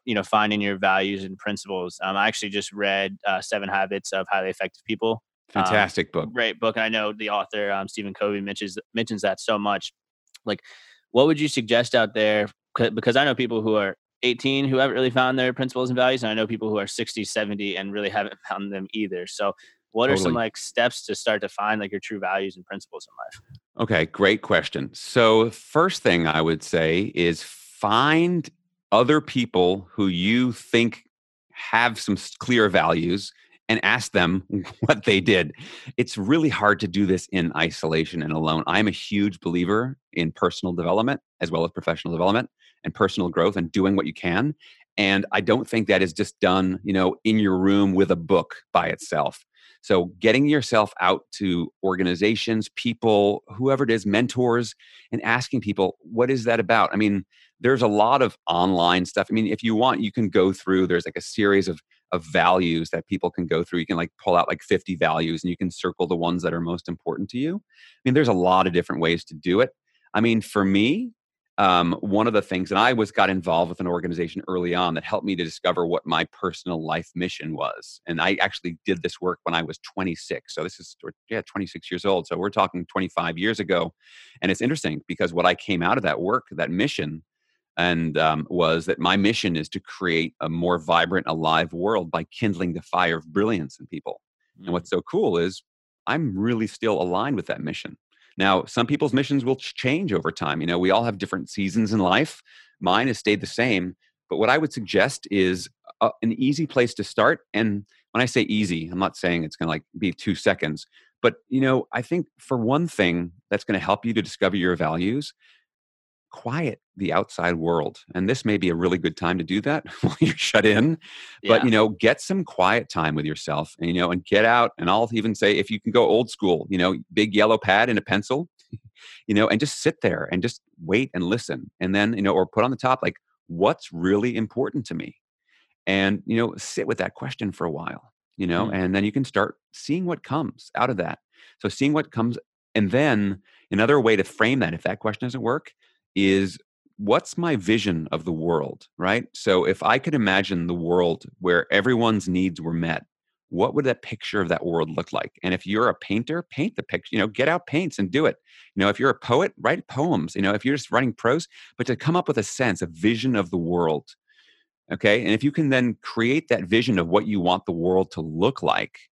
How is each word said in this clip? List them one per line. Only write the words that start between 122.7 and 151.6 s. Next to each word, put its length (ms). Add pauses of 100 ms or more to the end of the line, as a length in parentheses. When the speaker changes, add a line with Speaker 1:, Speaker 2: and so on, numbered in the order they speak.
Speaker 2:
time 240
with 120
yourself 540
and, 80
you 60
know, 180
and 140
get 180
out. 360
And 100
I'll 240
even 220
say, 180
if 160
you 100
can 120
go 140
old 260
school, 400
you 80
know, 180 (160)
big 220
yellow 240
pad 280
and 120
a 20
pencil, 480 (220)
<laughs> 560
you 80
know, 120
and 120
just 200
sit 220
there 300
and 100
just 200 (220)
wait 300
and 100
listen. 460 (100)
And 140
then, 200
you 100
know, 100
or 140
put 160
on 80
the 60
top, 260
like, 140 (300)
"What's 460
really 420
important 520
to 80
me?" 220 (680)
And, 400
you 120
know, 200
sit 300
with 120
that 140
question 380
for 140
a 60
while, 400 (260)
you 100
know, 200
Speaker 1:
Hmm. 60
Speaker 2:
and 220
then 80
you 80
can 140
start 320 (140)
seeing 340
what 180
comes 520
out 140
of 80
that. 220 (420)
So 80
seeing 240
what 180
comes, 260 (360)
and 180
then 500 (280)
another 300
way 160
to 80
frame 360
that, 140
if 100
that 160
question 280
doesn't 140
work, 320 (420)
is, 420 (400)
"What's 420
my 160
vision 560
of 120
the 80
world?" 560 (120)
right? 340
So 320
if 160
I 160
could 160
imagine 540
the 80
world 500 (140)
where 340